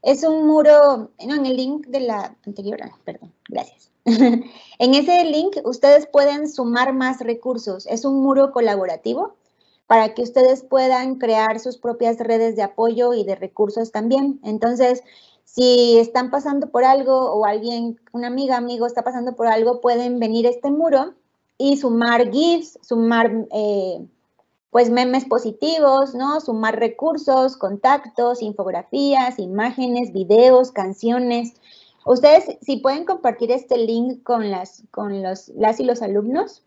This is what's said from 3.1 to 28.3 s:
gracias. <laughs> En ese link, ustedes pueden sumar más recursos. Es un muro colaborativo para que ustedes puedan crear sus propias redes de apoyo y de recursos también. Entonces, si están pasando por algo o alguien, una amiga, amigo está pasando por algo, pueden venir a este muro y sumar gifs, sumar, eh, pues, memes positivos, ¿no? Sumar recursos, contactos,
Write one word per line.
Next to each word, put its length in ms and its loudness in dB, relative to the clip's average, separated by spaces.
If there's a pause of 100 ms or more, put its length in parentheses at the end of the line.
gracias. 420 -14 (160)
<laughs> 460 2 (280)
En 160 4
ese 300 2
link, 380 -2
ustedes 440 4
pueden 420 0
sumar 420 -2
más 280 -4
recursos. 680 -8
Es 180 -6
un 180 0
muro 300 2
colaborativo 840 -4 (500)
para 300 2
que 80 -6
ustedes 400 2
puedan 520 0
crear 440 -2
sus 180 -10
propias 400 -4
redes 380 0
de 80 -2
apoyo 500 0
y 100 -2
de 120 -4
recursos 560 -4
también. 520 -2
Entonces, 600 0 (420)
si 540 4
están 320 0
pasando 400 -4
por 120 2
algo 480 2
o 140 0
alguien, 560 -6 (100)
una 160 -8
amiga, 300 -4
amigo 300 -4
está 160 -6
pasando 320 -6
por 120 -2
algo, 340 0
pueden 380 0
venir 280 0
a 20 4
este 220 -4
muro 420 0 (480)
y 160 2
sumar 540 0
gifs, 500 0
sumar, 680 0
eh, 520 -4 (680)
pues, 180 4
memes 360 0
positivos, 880 0
¿no? 260 -4
Sumar 380 -4
recursos, 760 0
contactos, 880 -2